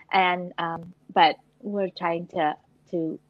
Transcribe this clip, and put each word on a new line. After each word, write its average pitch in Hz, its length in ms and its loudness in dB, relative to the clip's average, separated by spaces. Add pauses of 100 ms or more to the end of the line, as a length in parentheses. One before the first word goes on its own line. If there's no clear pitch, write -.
(140)
and, 180 440 2
um, 165 360 -6 (200)
but 165 220 6 (260)
we're 202 280 -4
trying 170 380 -4
to, 156 280 0 (360)
to, 165 280 -4 (100)